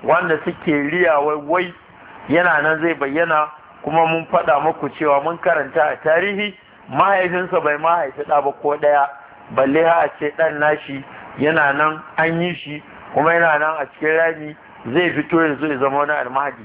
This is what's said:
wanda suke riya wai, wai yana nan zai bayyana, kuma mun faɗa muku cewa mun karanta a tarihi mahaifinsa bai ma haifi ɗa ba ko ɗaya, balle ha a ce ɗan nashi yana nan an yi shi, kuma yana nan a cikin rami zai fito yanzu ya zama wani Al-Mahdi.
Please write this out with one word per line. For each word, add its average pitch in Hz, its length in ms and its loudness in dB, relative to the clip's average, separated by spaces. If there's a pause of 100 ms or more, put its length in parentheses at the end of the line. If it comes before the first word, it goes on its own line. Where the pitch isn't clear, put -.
wanda 160 400 2
suke - 260 -6
riya 151 480 2
wai, 151 180 0
wai 175 380 -2 (540)
yana 165 340 2
nan 156 200 0
zai 165 120 0
bayyana, 151 540 0 (340)
kuma 160 240 2
mun 160 240 -2
faɗa 156 320 2
muku 156 260 -2 (100)
cewa 147 260 2
mun 170 140 -4
karanta 156 500 0
a 131 160 -4
tarihi 190 500 0 (360)
mahaifinsa 180 720 0
bai 147 180 -2
ma 165 180 2
haifi 147 260 -6
ɗa 143 220 2
ba 139 80 -2 (100)
ko 147 140 0
ɗaya, 147 320 2 (420)
balle 135 340 2
ha 165 200 4
a 147 40 -2 (100)
ce 147 180 -4
ɗan 160 220 0
nashi 147 440 -2 (360)
yana 147 340 2
nan 156 300 0 (160)
an 165 240 0
yi 175 120 -2
shi, 147 280 -12 (320)
kuma 156 180 4
yana 165 260 4
nan 156 220 0
a 139 60 -4
cikin 156 300 -2
rami 156 400 -2 (360)
zai 165 180 2
fito 151 300 0
yanzu 147 260 0
ya 143 120 -2
zama 139 200 0
wani 147 140 0
Al-Mahdi. 131 520 -4